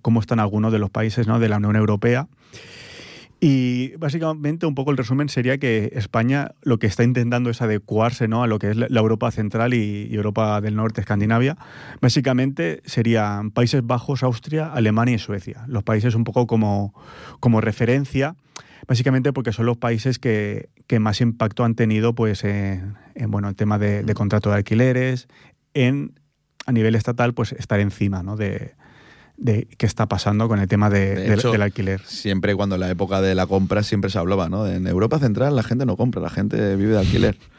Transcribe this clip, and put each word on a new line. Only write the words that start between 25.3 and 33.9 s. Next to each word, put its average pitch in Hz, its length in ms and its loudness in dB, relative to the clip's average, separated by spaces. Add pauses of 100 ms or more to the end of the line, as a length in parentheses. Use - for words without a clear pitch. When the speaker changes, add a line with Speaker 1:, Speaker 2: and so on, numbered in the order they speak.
Speaker 1:
en, 139 400 0 (520)
a 139 60 -2
nivel 113 240 4
estatal, 120 380 0
pues, 117 180 -4
estar - 280 -2
encima, 98 440 -2
¿no? 101 140 -8
de, 98 360 -6 (640)
de 113 300 0 (100)
qué - 80 0
está 107 220 -2
pasando 101 400 0
con 107 120 2
el 98 100 0
tema 104 200 4
de, 98 240 2
Speaker 2:
De 95 160 -4
Speaker 1:
del, 107 100 4
Speaker 2:
hecho, 117 120 2
Speaker 1:
del 107 100 2
alquiler. 95 440 -2
Speaker 2:
siempre 101 500 -2
cuando 98 200 0
en 90 60 0
la 92 80 -2
época 95 320 -2
de 95 140 2
la 92 100 2
compra 98 380 2
siempre 98 260 0